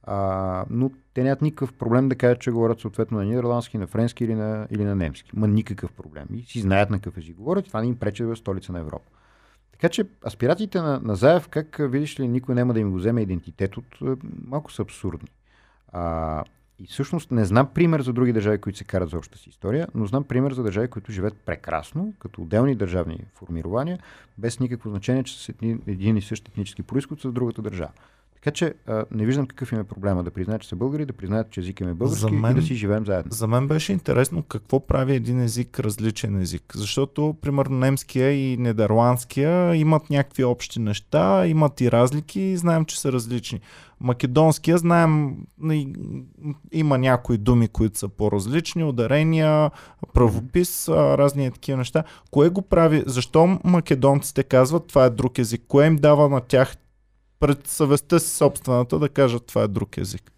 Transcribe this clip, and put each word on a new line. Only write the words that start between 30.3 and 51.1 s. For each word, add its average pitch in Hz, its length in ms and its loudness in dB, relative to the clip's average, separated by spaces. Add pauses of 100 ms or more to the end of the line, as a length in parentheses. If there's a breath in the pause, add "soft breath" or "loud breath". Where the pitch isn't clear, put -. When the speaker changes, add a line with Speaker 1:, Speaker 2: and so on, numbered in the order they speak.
Speaker 1:
признаят, 104 300 -6
че - 60 -20
са - 80 -8
българи, 139 300 -4
да 127 80 -10
признаят, 107 360 -4
че - 100 -10
езикът 92 260 -6
им 90 60 -4
е - 20 -4
български 107 280 -2
Speaker 2:
За 110 100 0
мен, 110 200 2
Speaker 1:
и 127 40 4
да 151 60 2
си 156 140 -2
живеем 104 300 -2
заедно. 95 260 -2
Speaker 2:
за 110 160 -4
мен 127 200 0
беше 156 260 -2
интересно 156 500 0
какво - 360 -2
прави 135 360 0
един 123 240 -2
език 120 400 -4
различен 104 600 -4
език. 87 340 -8
Защото, 139 640 -2
примерно, 135 360 0
немския 131 540 2
и 135 260 0
нидерландския 123 1160 2
имат 156 340 2
някакви 139 340 0
общи 123 360 -2
неща, 170 680 2
имат 156 340 2
и 120 100 4
разлики 131 500 2
и 190 160 -2
знаем, 165 280 2
че - 140 -10
са 139 120 -2
различни. 117 480 -4 (400 loud breath)
Македонския, 147 800 2
знаем, 160 600 4 (340)
и, 143 220 -2 (800)
има 151 260 2
някои 127 400 2
думи, 117 300 4
които 110 320 0
са 101 100 -6
по-различни, 110 760 -2
ударения, 151 880 2 (420 loud breath)
правопис, 123 760 2
а, 147 280 4